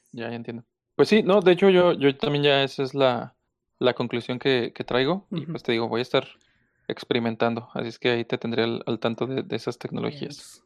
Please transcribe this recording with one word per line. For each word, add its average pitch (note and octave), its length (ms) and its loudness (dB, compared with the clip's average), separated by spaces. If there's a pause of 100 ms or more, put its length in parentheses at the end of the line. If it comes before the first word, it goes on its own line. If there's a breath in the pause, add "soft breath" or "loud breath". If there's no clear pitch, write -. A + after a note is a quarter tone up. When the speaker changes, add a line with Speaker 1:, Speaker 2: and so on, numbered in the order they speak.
(120)
Speaker 1:
Ya, A#2 180 -10
ya A#2 60 -8
entiendo. A#2 280 -12 (320)
Pues C#3+ 140 4
sí, G#3 140 6
no, G3 180 4
de F3+ 120 6
hecho, G3 180 6
yo, F3+ 220 6
yo C3+ 220 2
también C#3+ 280 0
ya C#3+ 200 4
esa C#3 200 -4
es C3 100 -4
la, B2+ 400 2 (460)
la B2+ 160 2
conclusión A#2+ 420 -4
que, B2+ 380 0
que B2+ 80 -8
traigo. C#3 480 -2
Y, D#3+ 140 -6
Speaker 2:
Ujú. D#3+ 80 -8
Speaker 1:
pues, B2+ 100 -10
te - 80 -2
digo, A2+ 160 0
voy A2+ 120 -2
a B2 40 -2
estar C3 240 -2 (600)
experimentando. A#2 840 -2
Así A#2+ 140 -6
es A2+ 100 -12
que B2 140 0
ahí A#2+ 140 -2
te - 120 -4
tendré A2+ 260 -4
al, A#2 220 -4
al A#2 140 -4
tanto A#2 260 -4
de, C3 160 -4
de - 140 -8
esas - 240 -8
tecnologías. A#2 420 -8
Speaker 2:
Vientos, - 440 -14